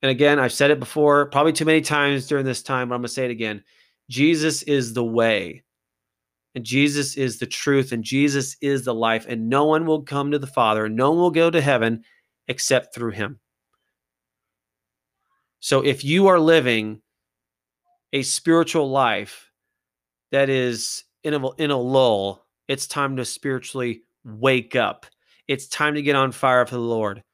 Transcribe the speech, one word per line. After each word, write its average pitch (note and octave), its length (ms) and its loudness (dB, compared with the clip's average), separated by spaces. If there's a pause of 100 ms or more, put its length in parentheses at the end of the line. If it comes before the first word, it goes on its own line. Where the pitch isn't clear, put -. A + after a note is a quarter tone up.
And C#3 80 2
again, C#3+ 300 4
I've B2+ 140 0
said C#3+ 180 4
it D3 80 2
before, C#3+ 500 2
probably D3+ 240 2
too D#3+ 120 -2
many D#3 160 4
times C#3+ 460 0
during C#3 180 -2
this B2+ 160 -4
time, B2+ 280 -4
but B2 60 -4
I'm B2 60 -6
gonna B2 60 -8
say C3 180 -4
it B2 60 -4
again. A2 320 -6 (460)
Jesus D3+ 540 2
is C3 300 -2
the A#2+ 100 -2
way, A2+ 600 0 (920)
and B2 80 -10
Jesus C#3 520 0
is B2+ 240 -4
the A#2+ 80 -8
truth, C3+ 440 0
and A#2 120 -6
Jesus C#3 580 -2
is C#3 240 -2
the B2 80 -2
life, A2+ 340 -2
and A2+ 220 -6
no C#3 160 2
one D#3 200 2
will D#3 180 0
come C#3+ 280 -4
to D3 80 0
the C#3 60 -10
Father, A2 400 0
and G#2+ 100 -6
no C3 160 2
one E3 80 2
will F3 120 4
go E3 180 4
to E3 120 0
heaven A#2 420 0 (440)
except - 460 -2
through A#2+ 180 -6
him. G#2 280 -8 (2250)
So C3+ 200 2
if C3+ 220 0
you E3+ 240 4
are F3+ 120 6
living B2 640 2 (1120)
a C#3 100 -2
spiritual D#3+ 720 2
life A2+ 600 -2 (800)
that C#3 180 2
is B2 560 -4 (180)
in D3+ 100 -4
a, C3 200 -4
in D3+ 180 -2
a C#3 80 0
lull, B2 680 2 (220)
it's C3+ 200 -6
time C#3 280 -4
to B2+ 100 -6
spiritually B2 760 -8 (220)
wake B2 500 0
up. A2 300 -2 (420)
It's C#3 200 -4
time D3+ 280 -2
to D3+ 60 -4
get C#3+ 140 2
on C3+ 180 2
fire B2+ 320 2
for B2 100 -10
the B2 60 -4
Lord. A2 420 -4 (100)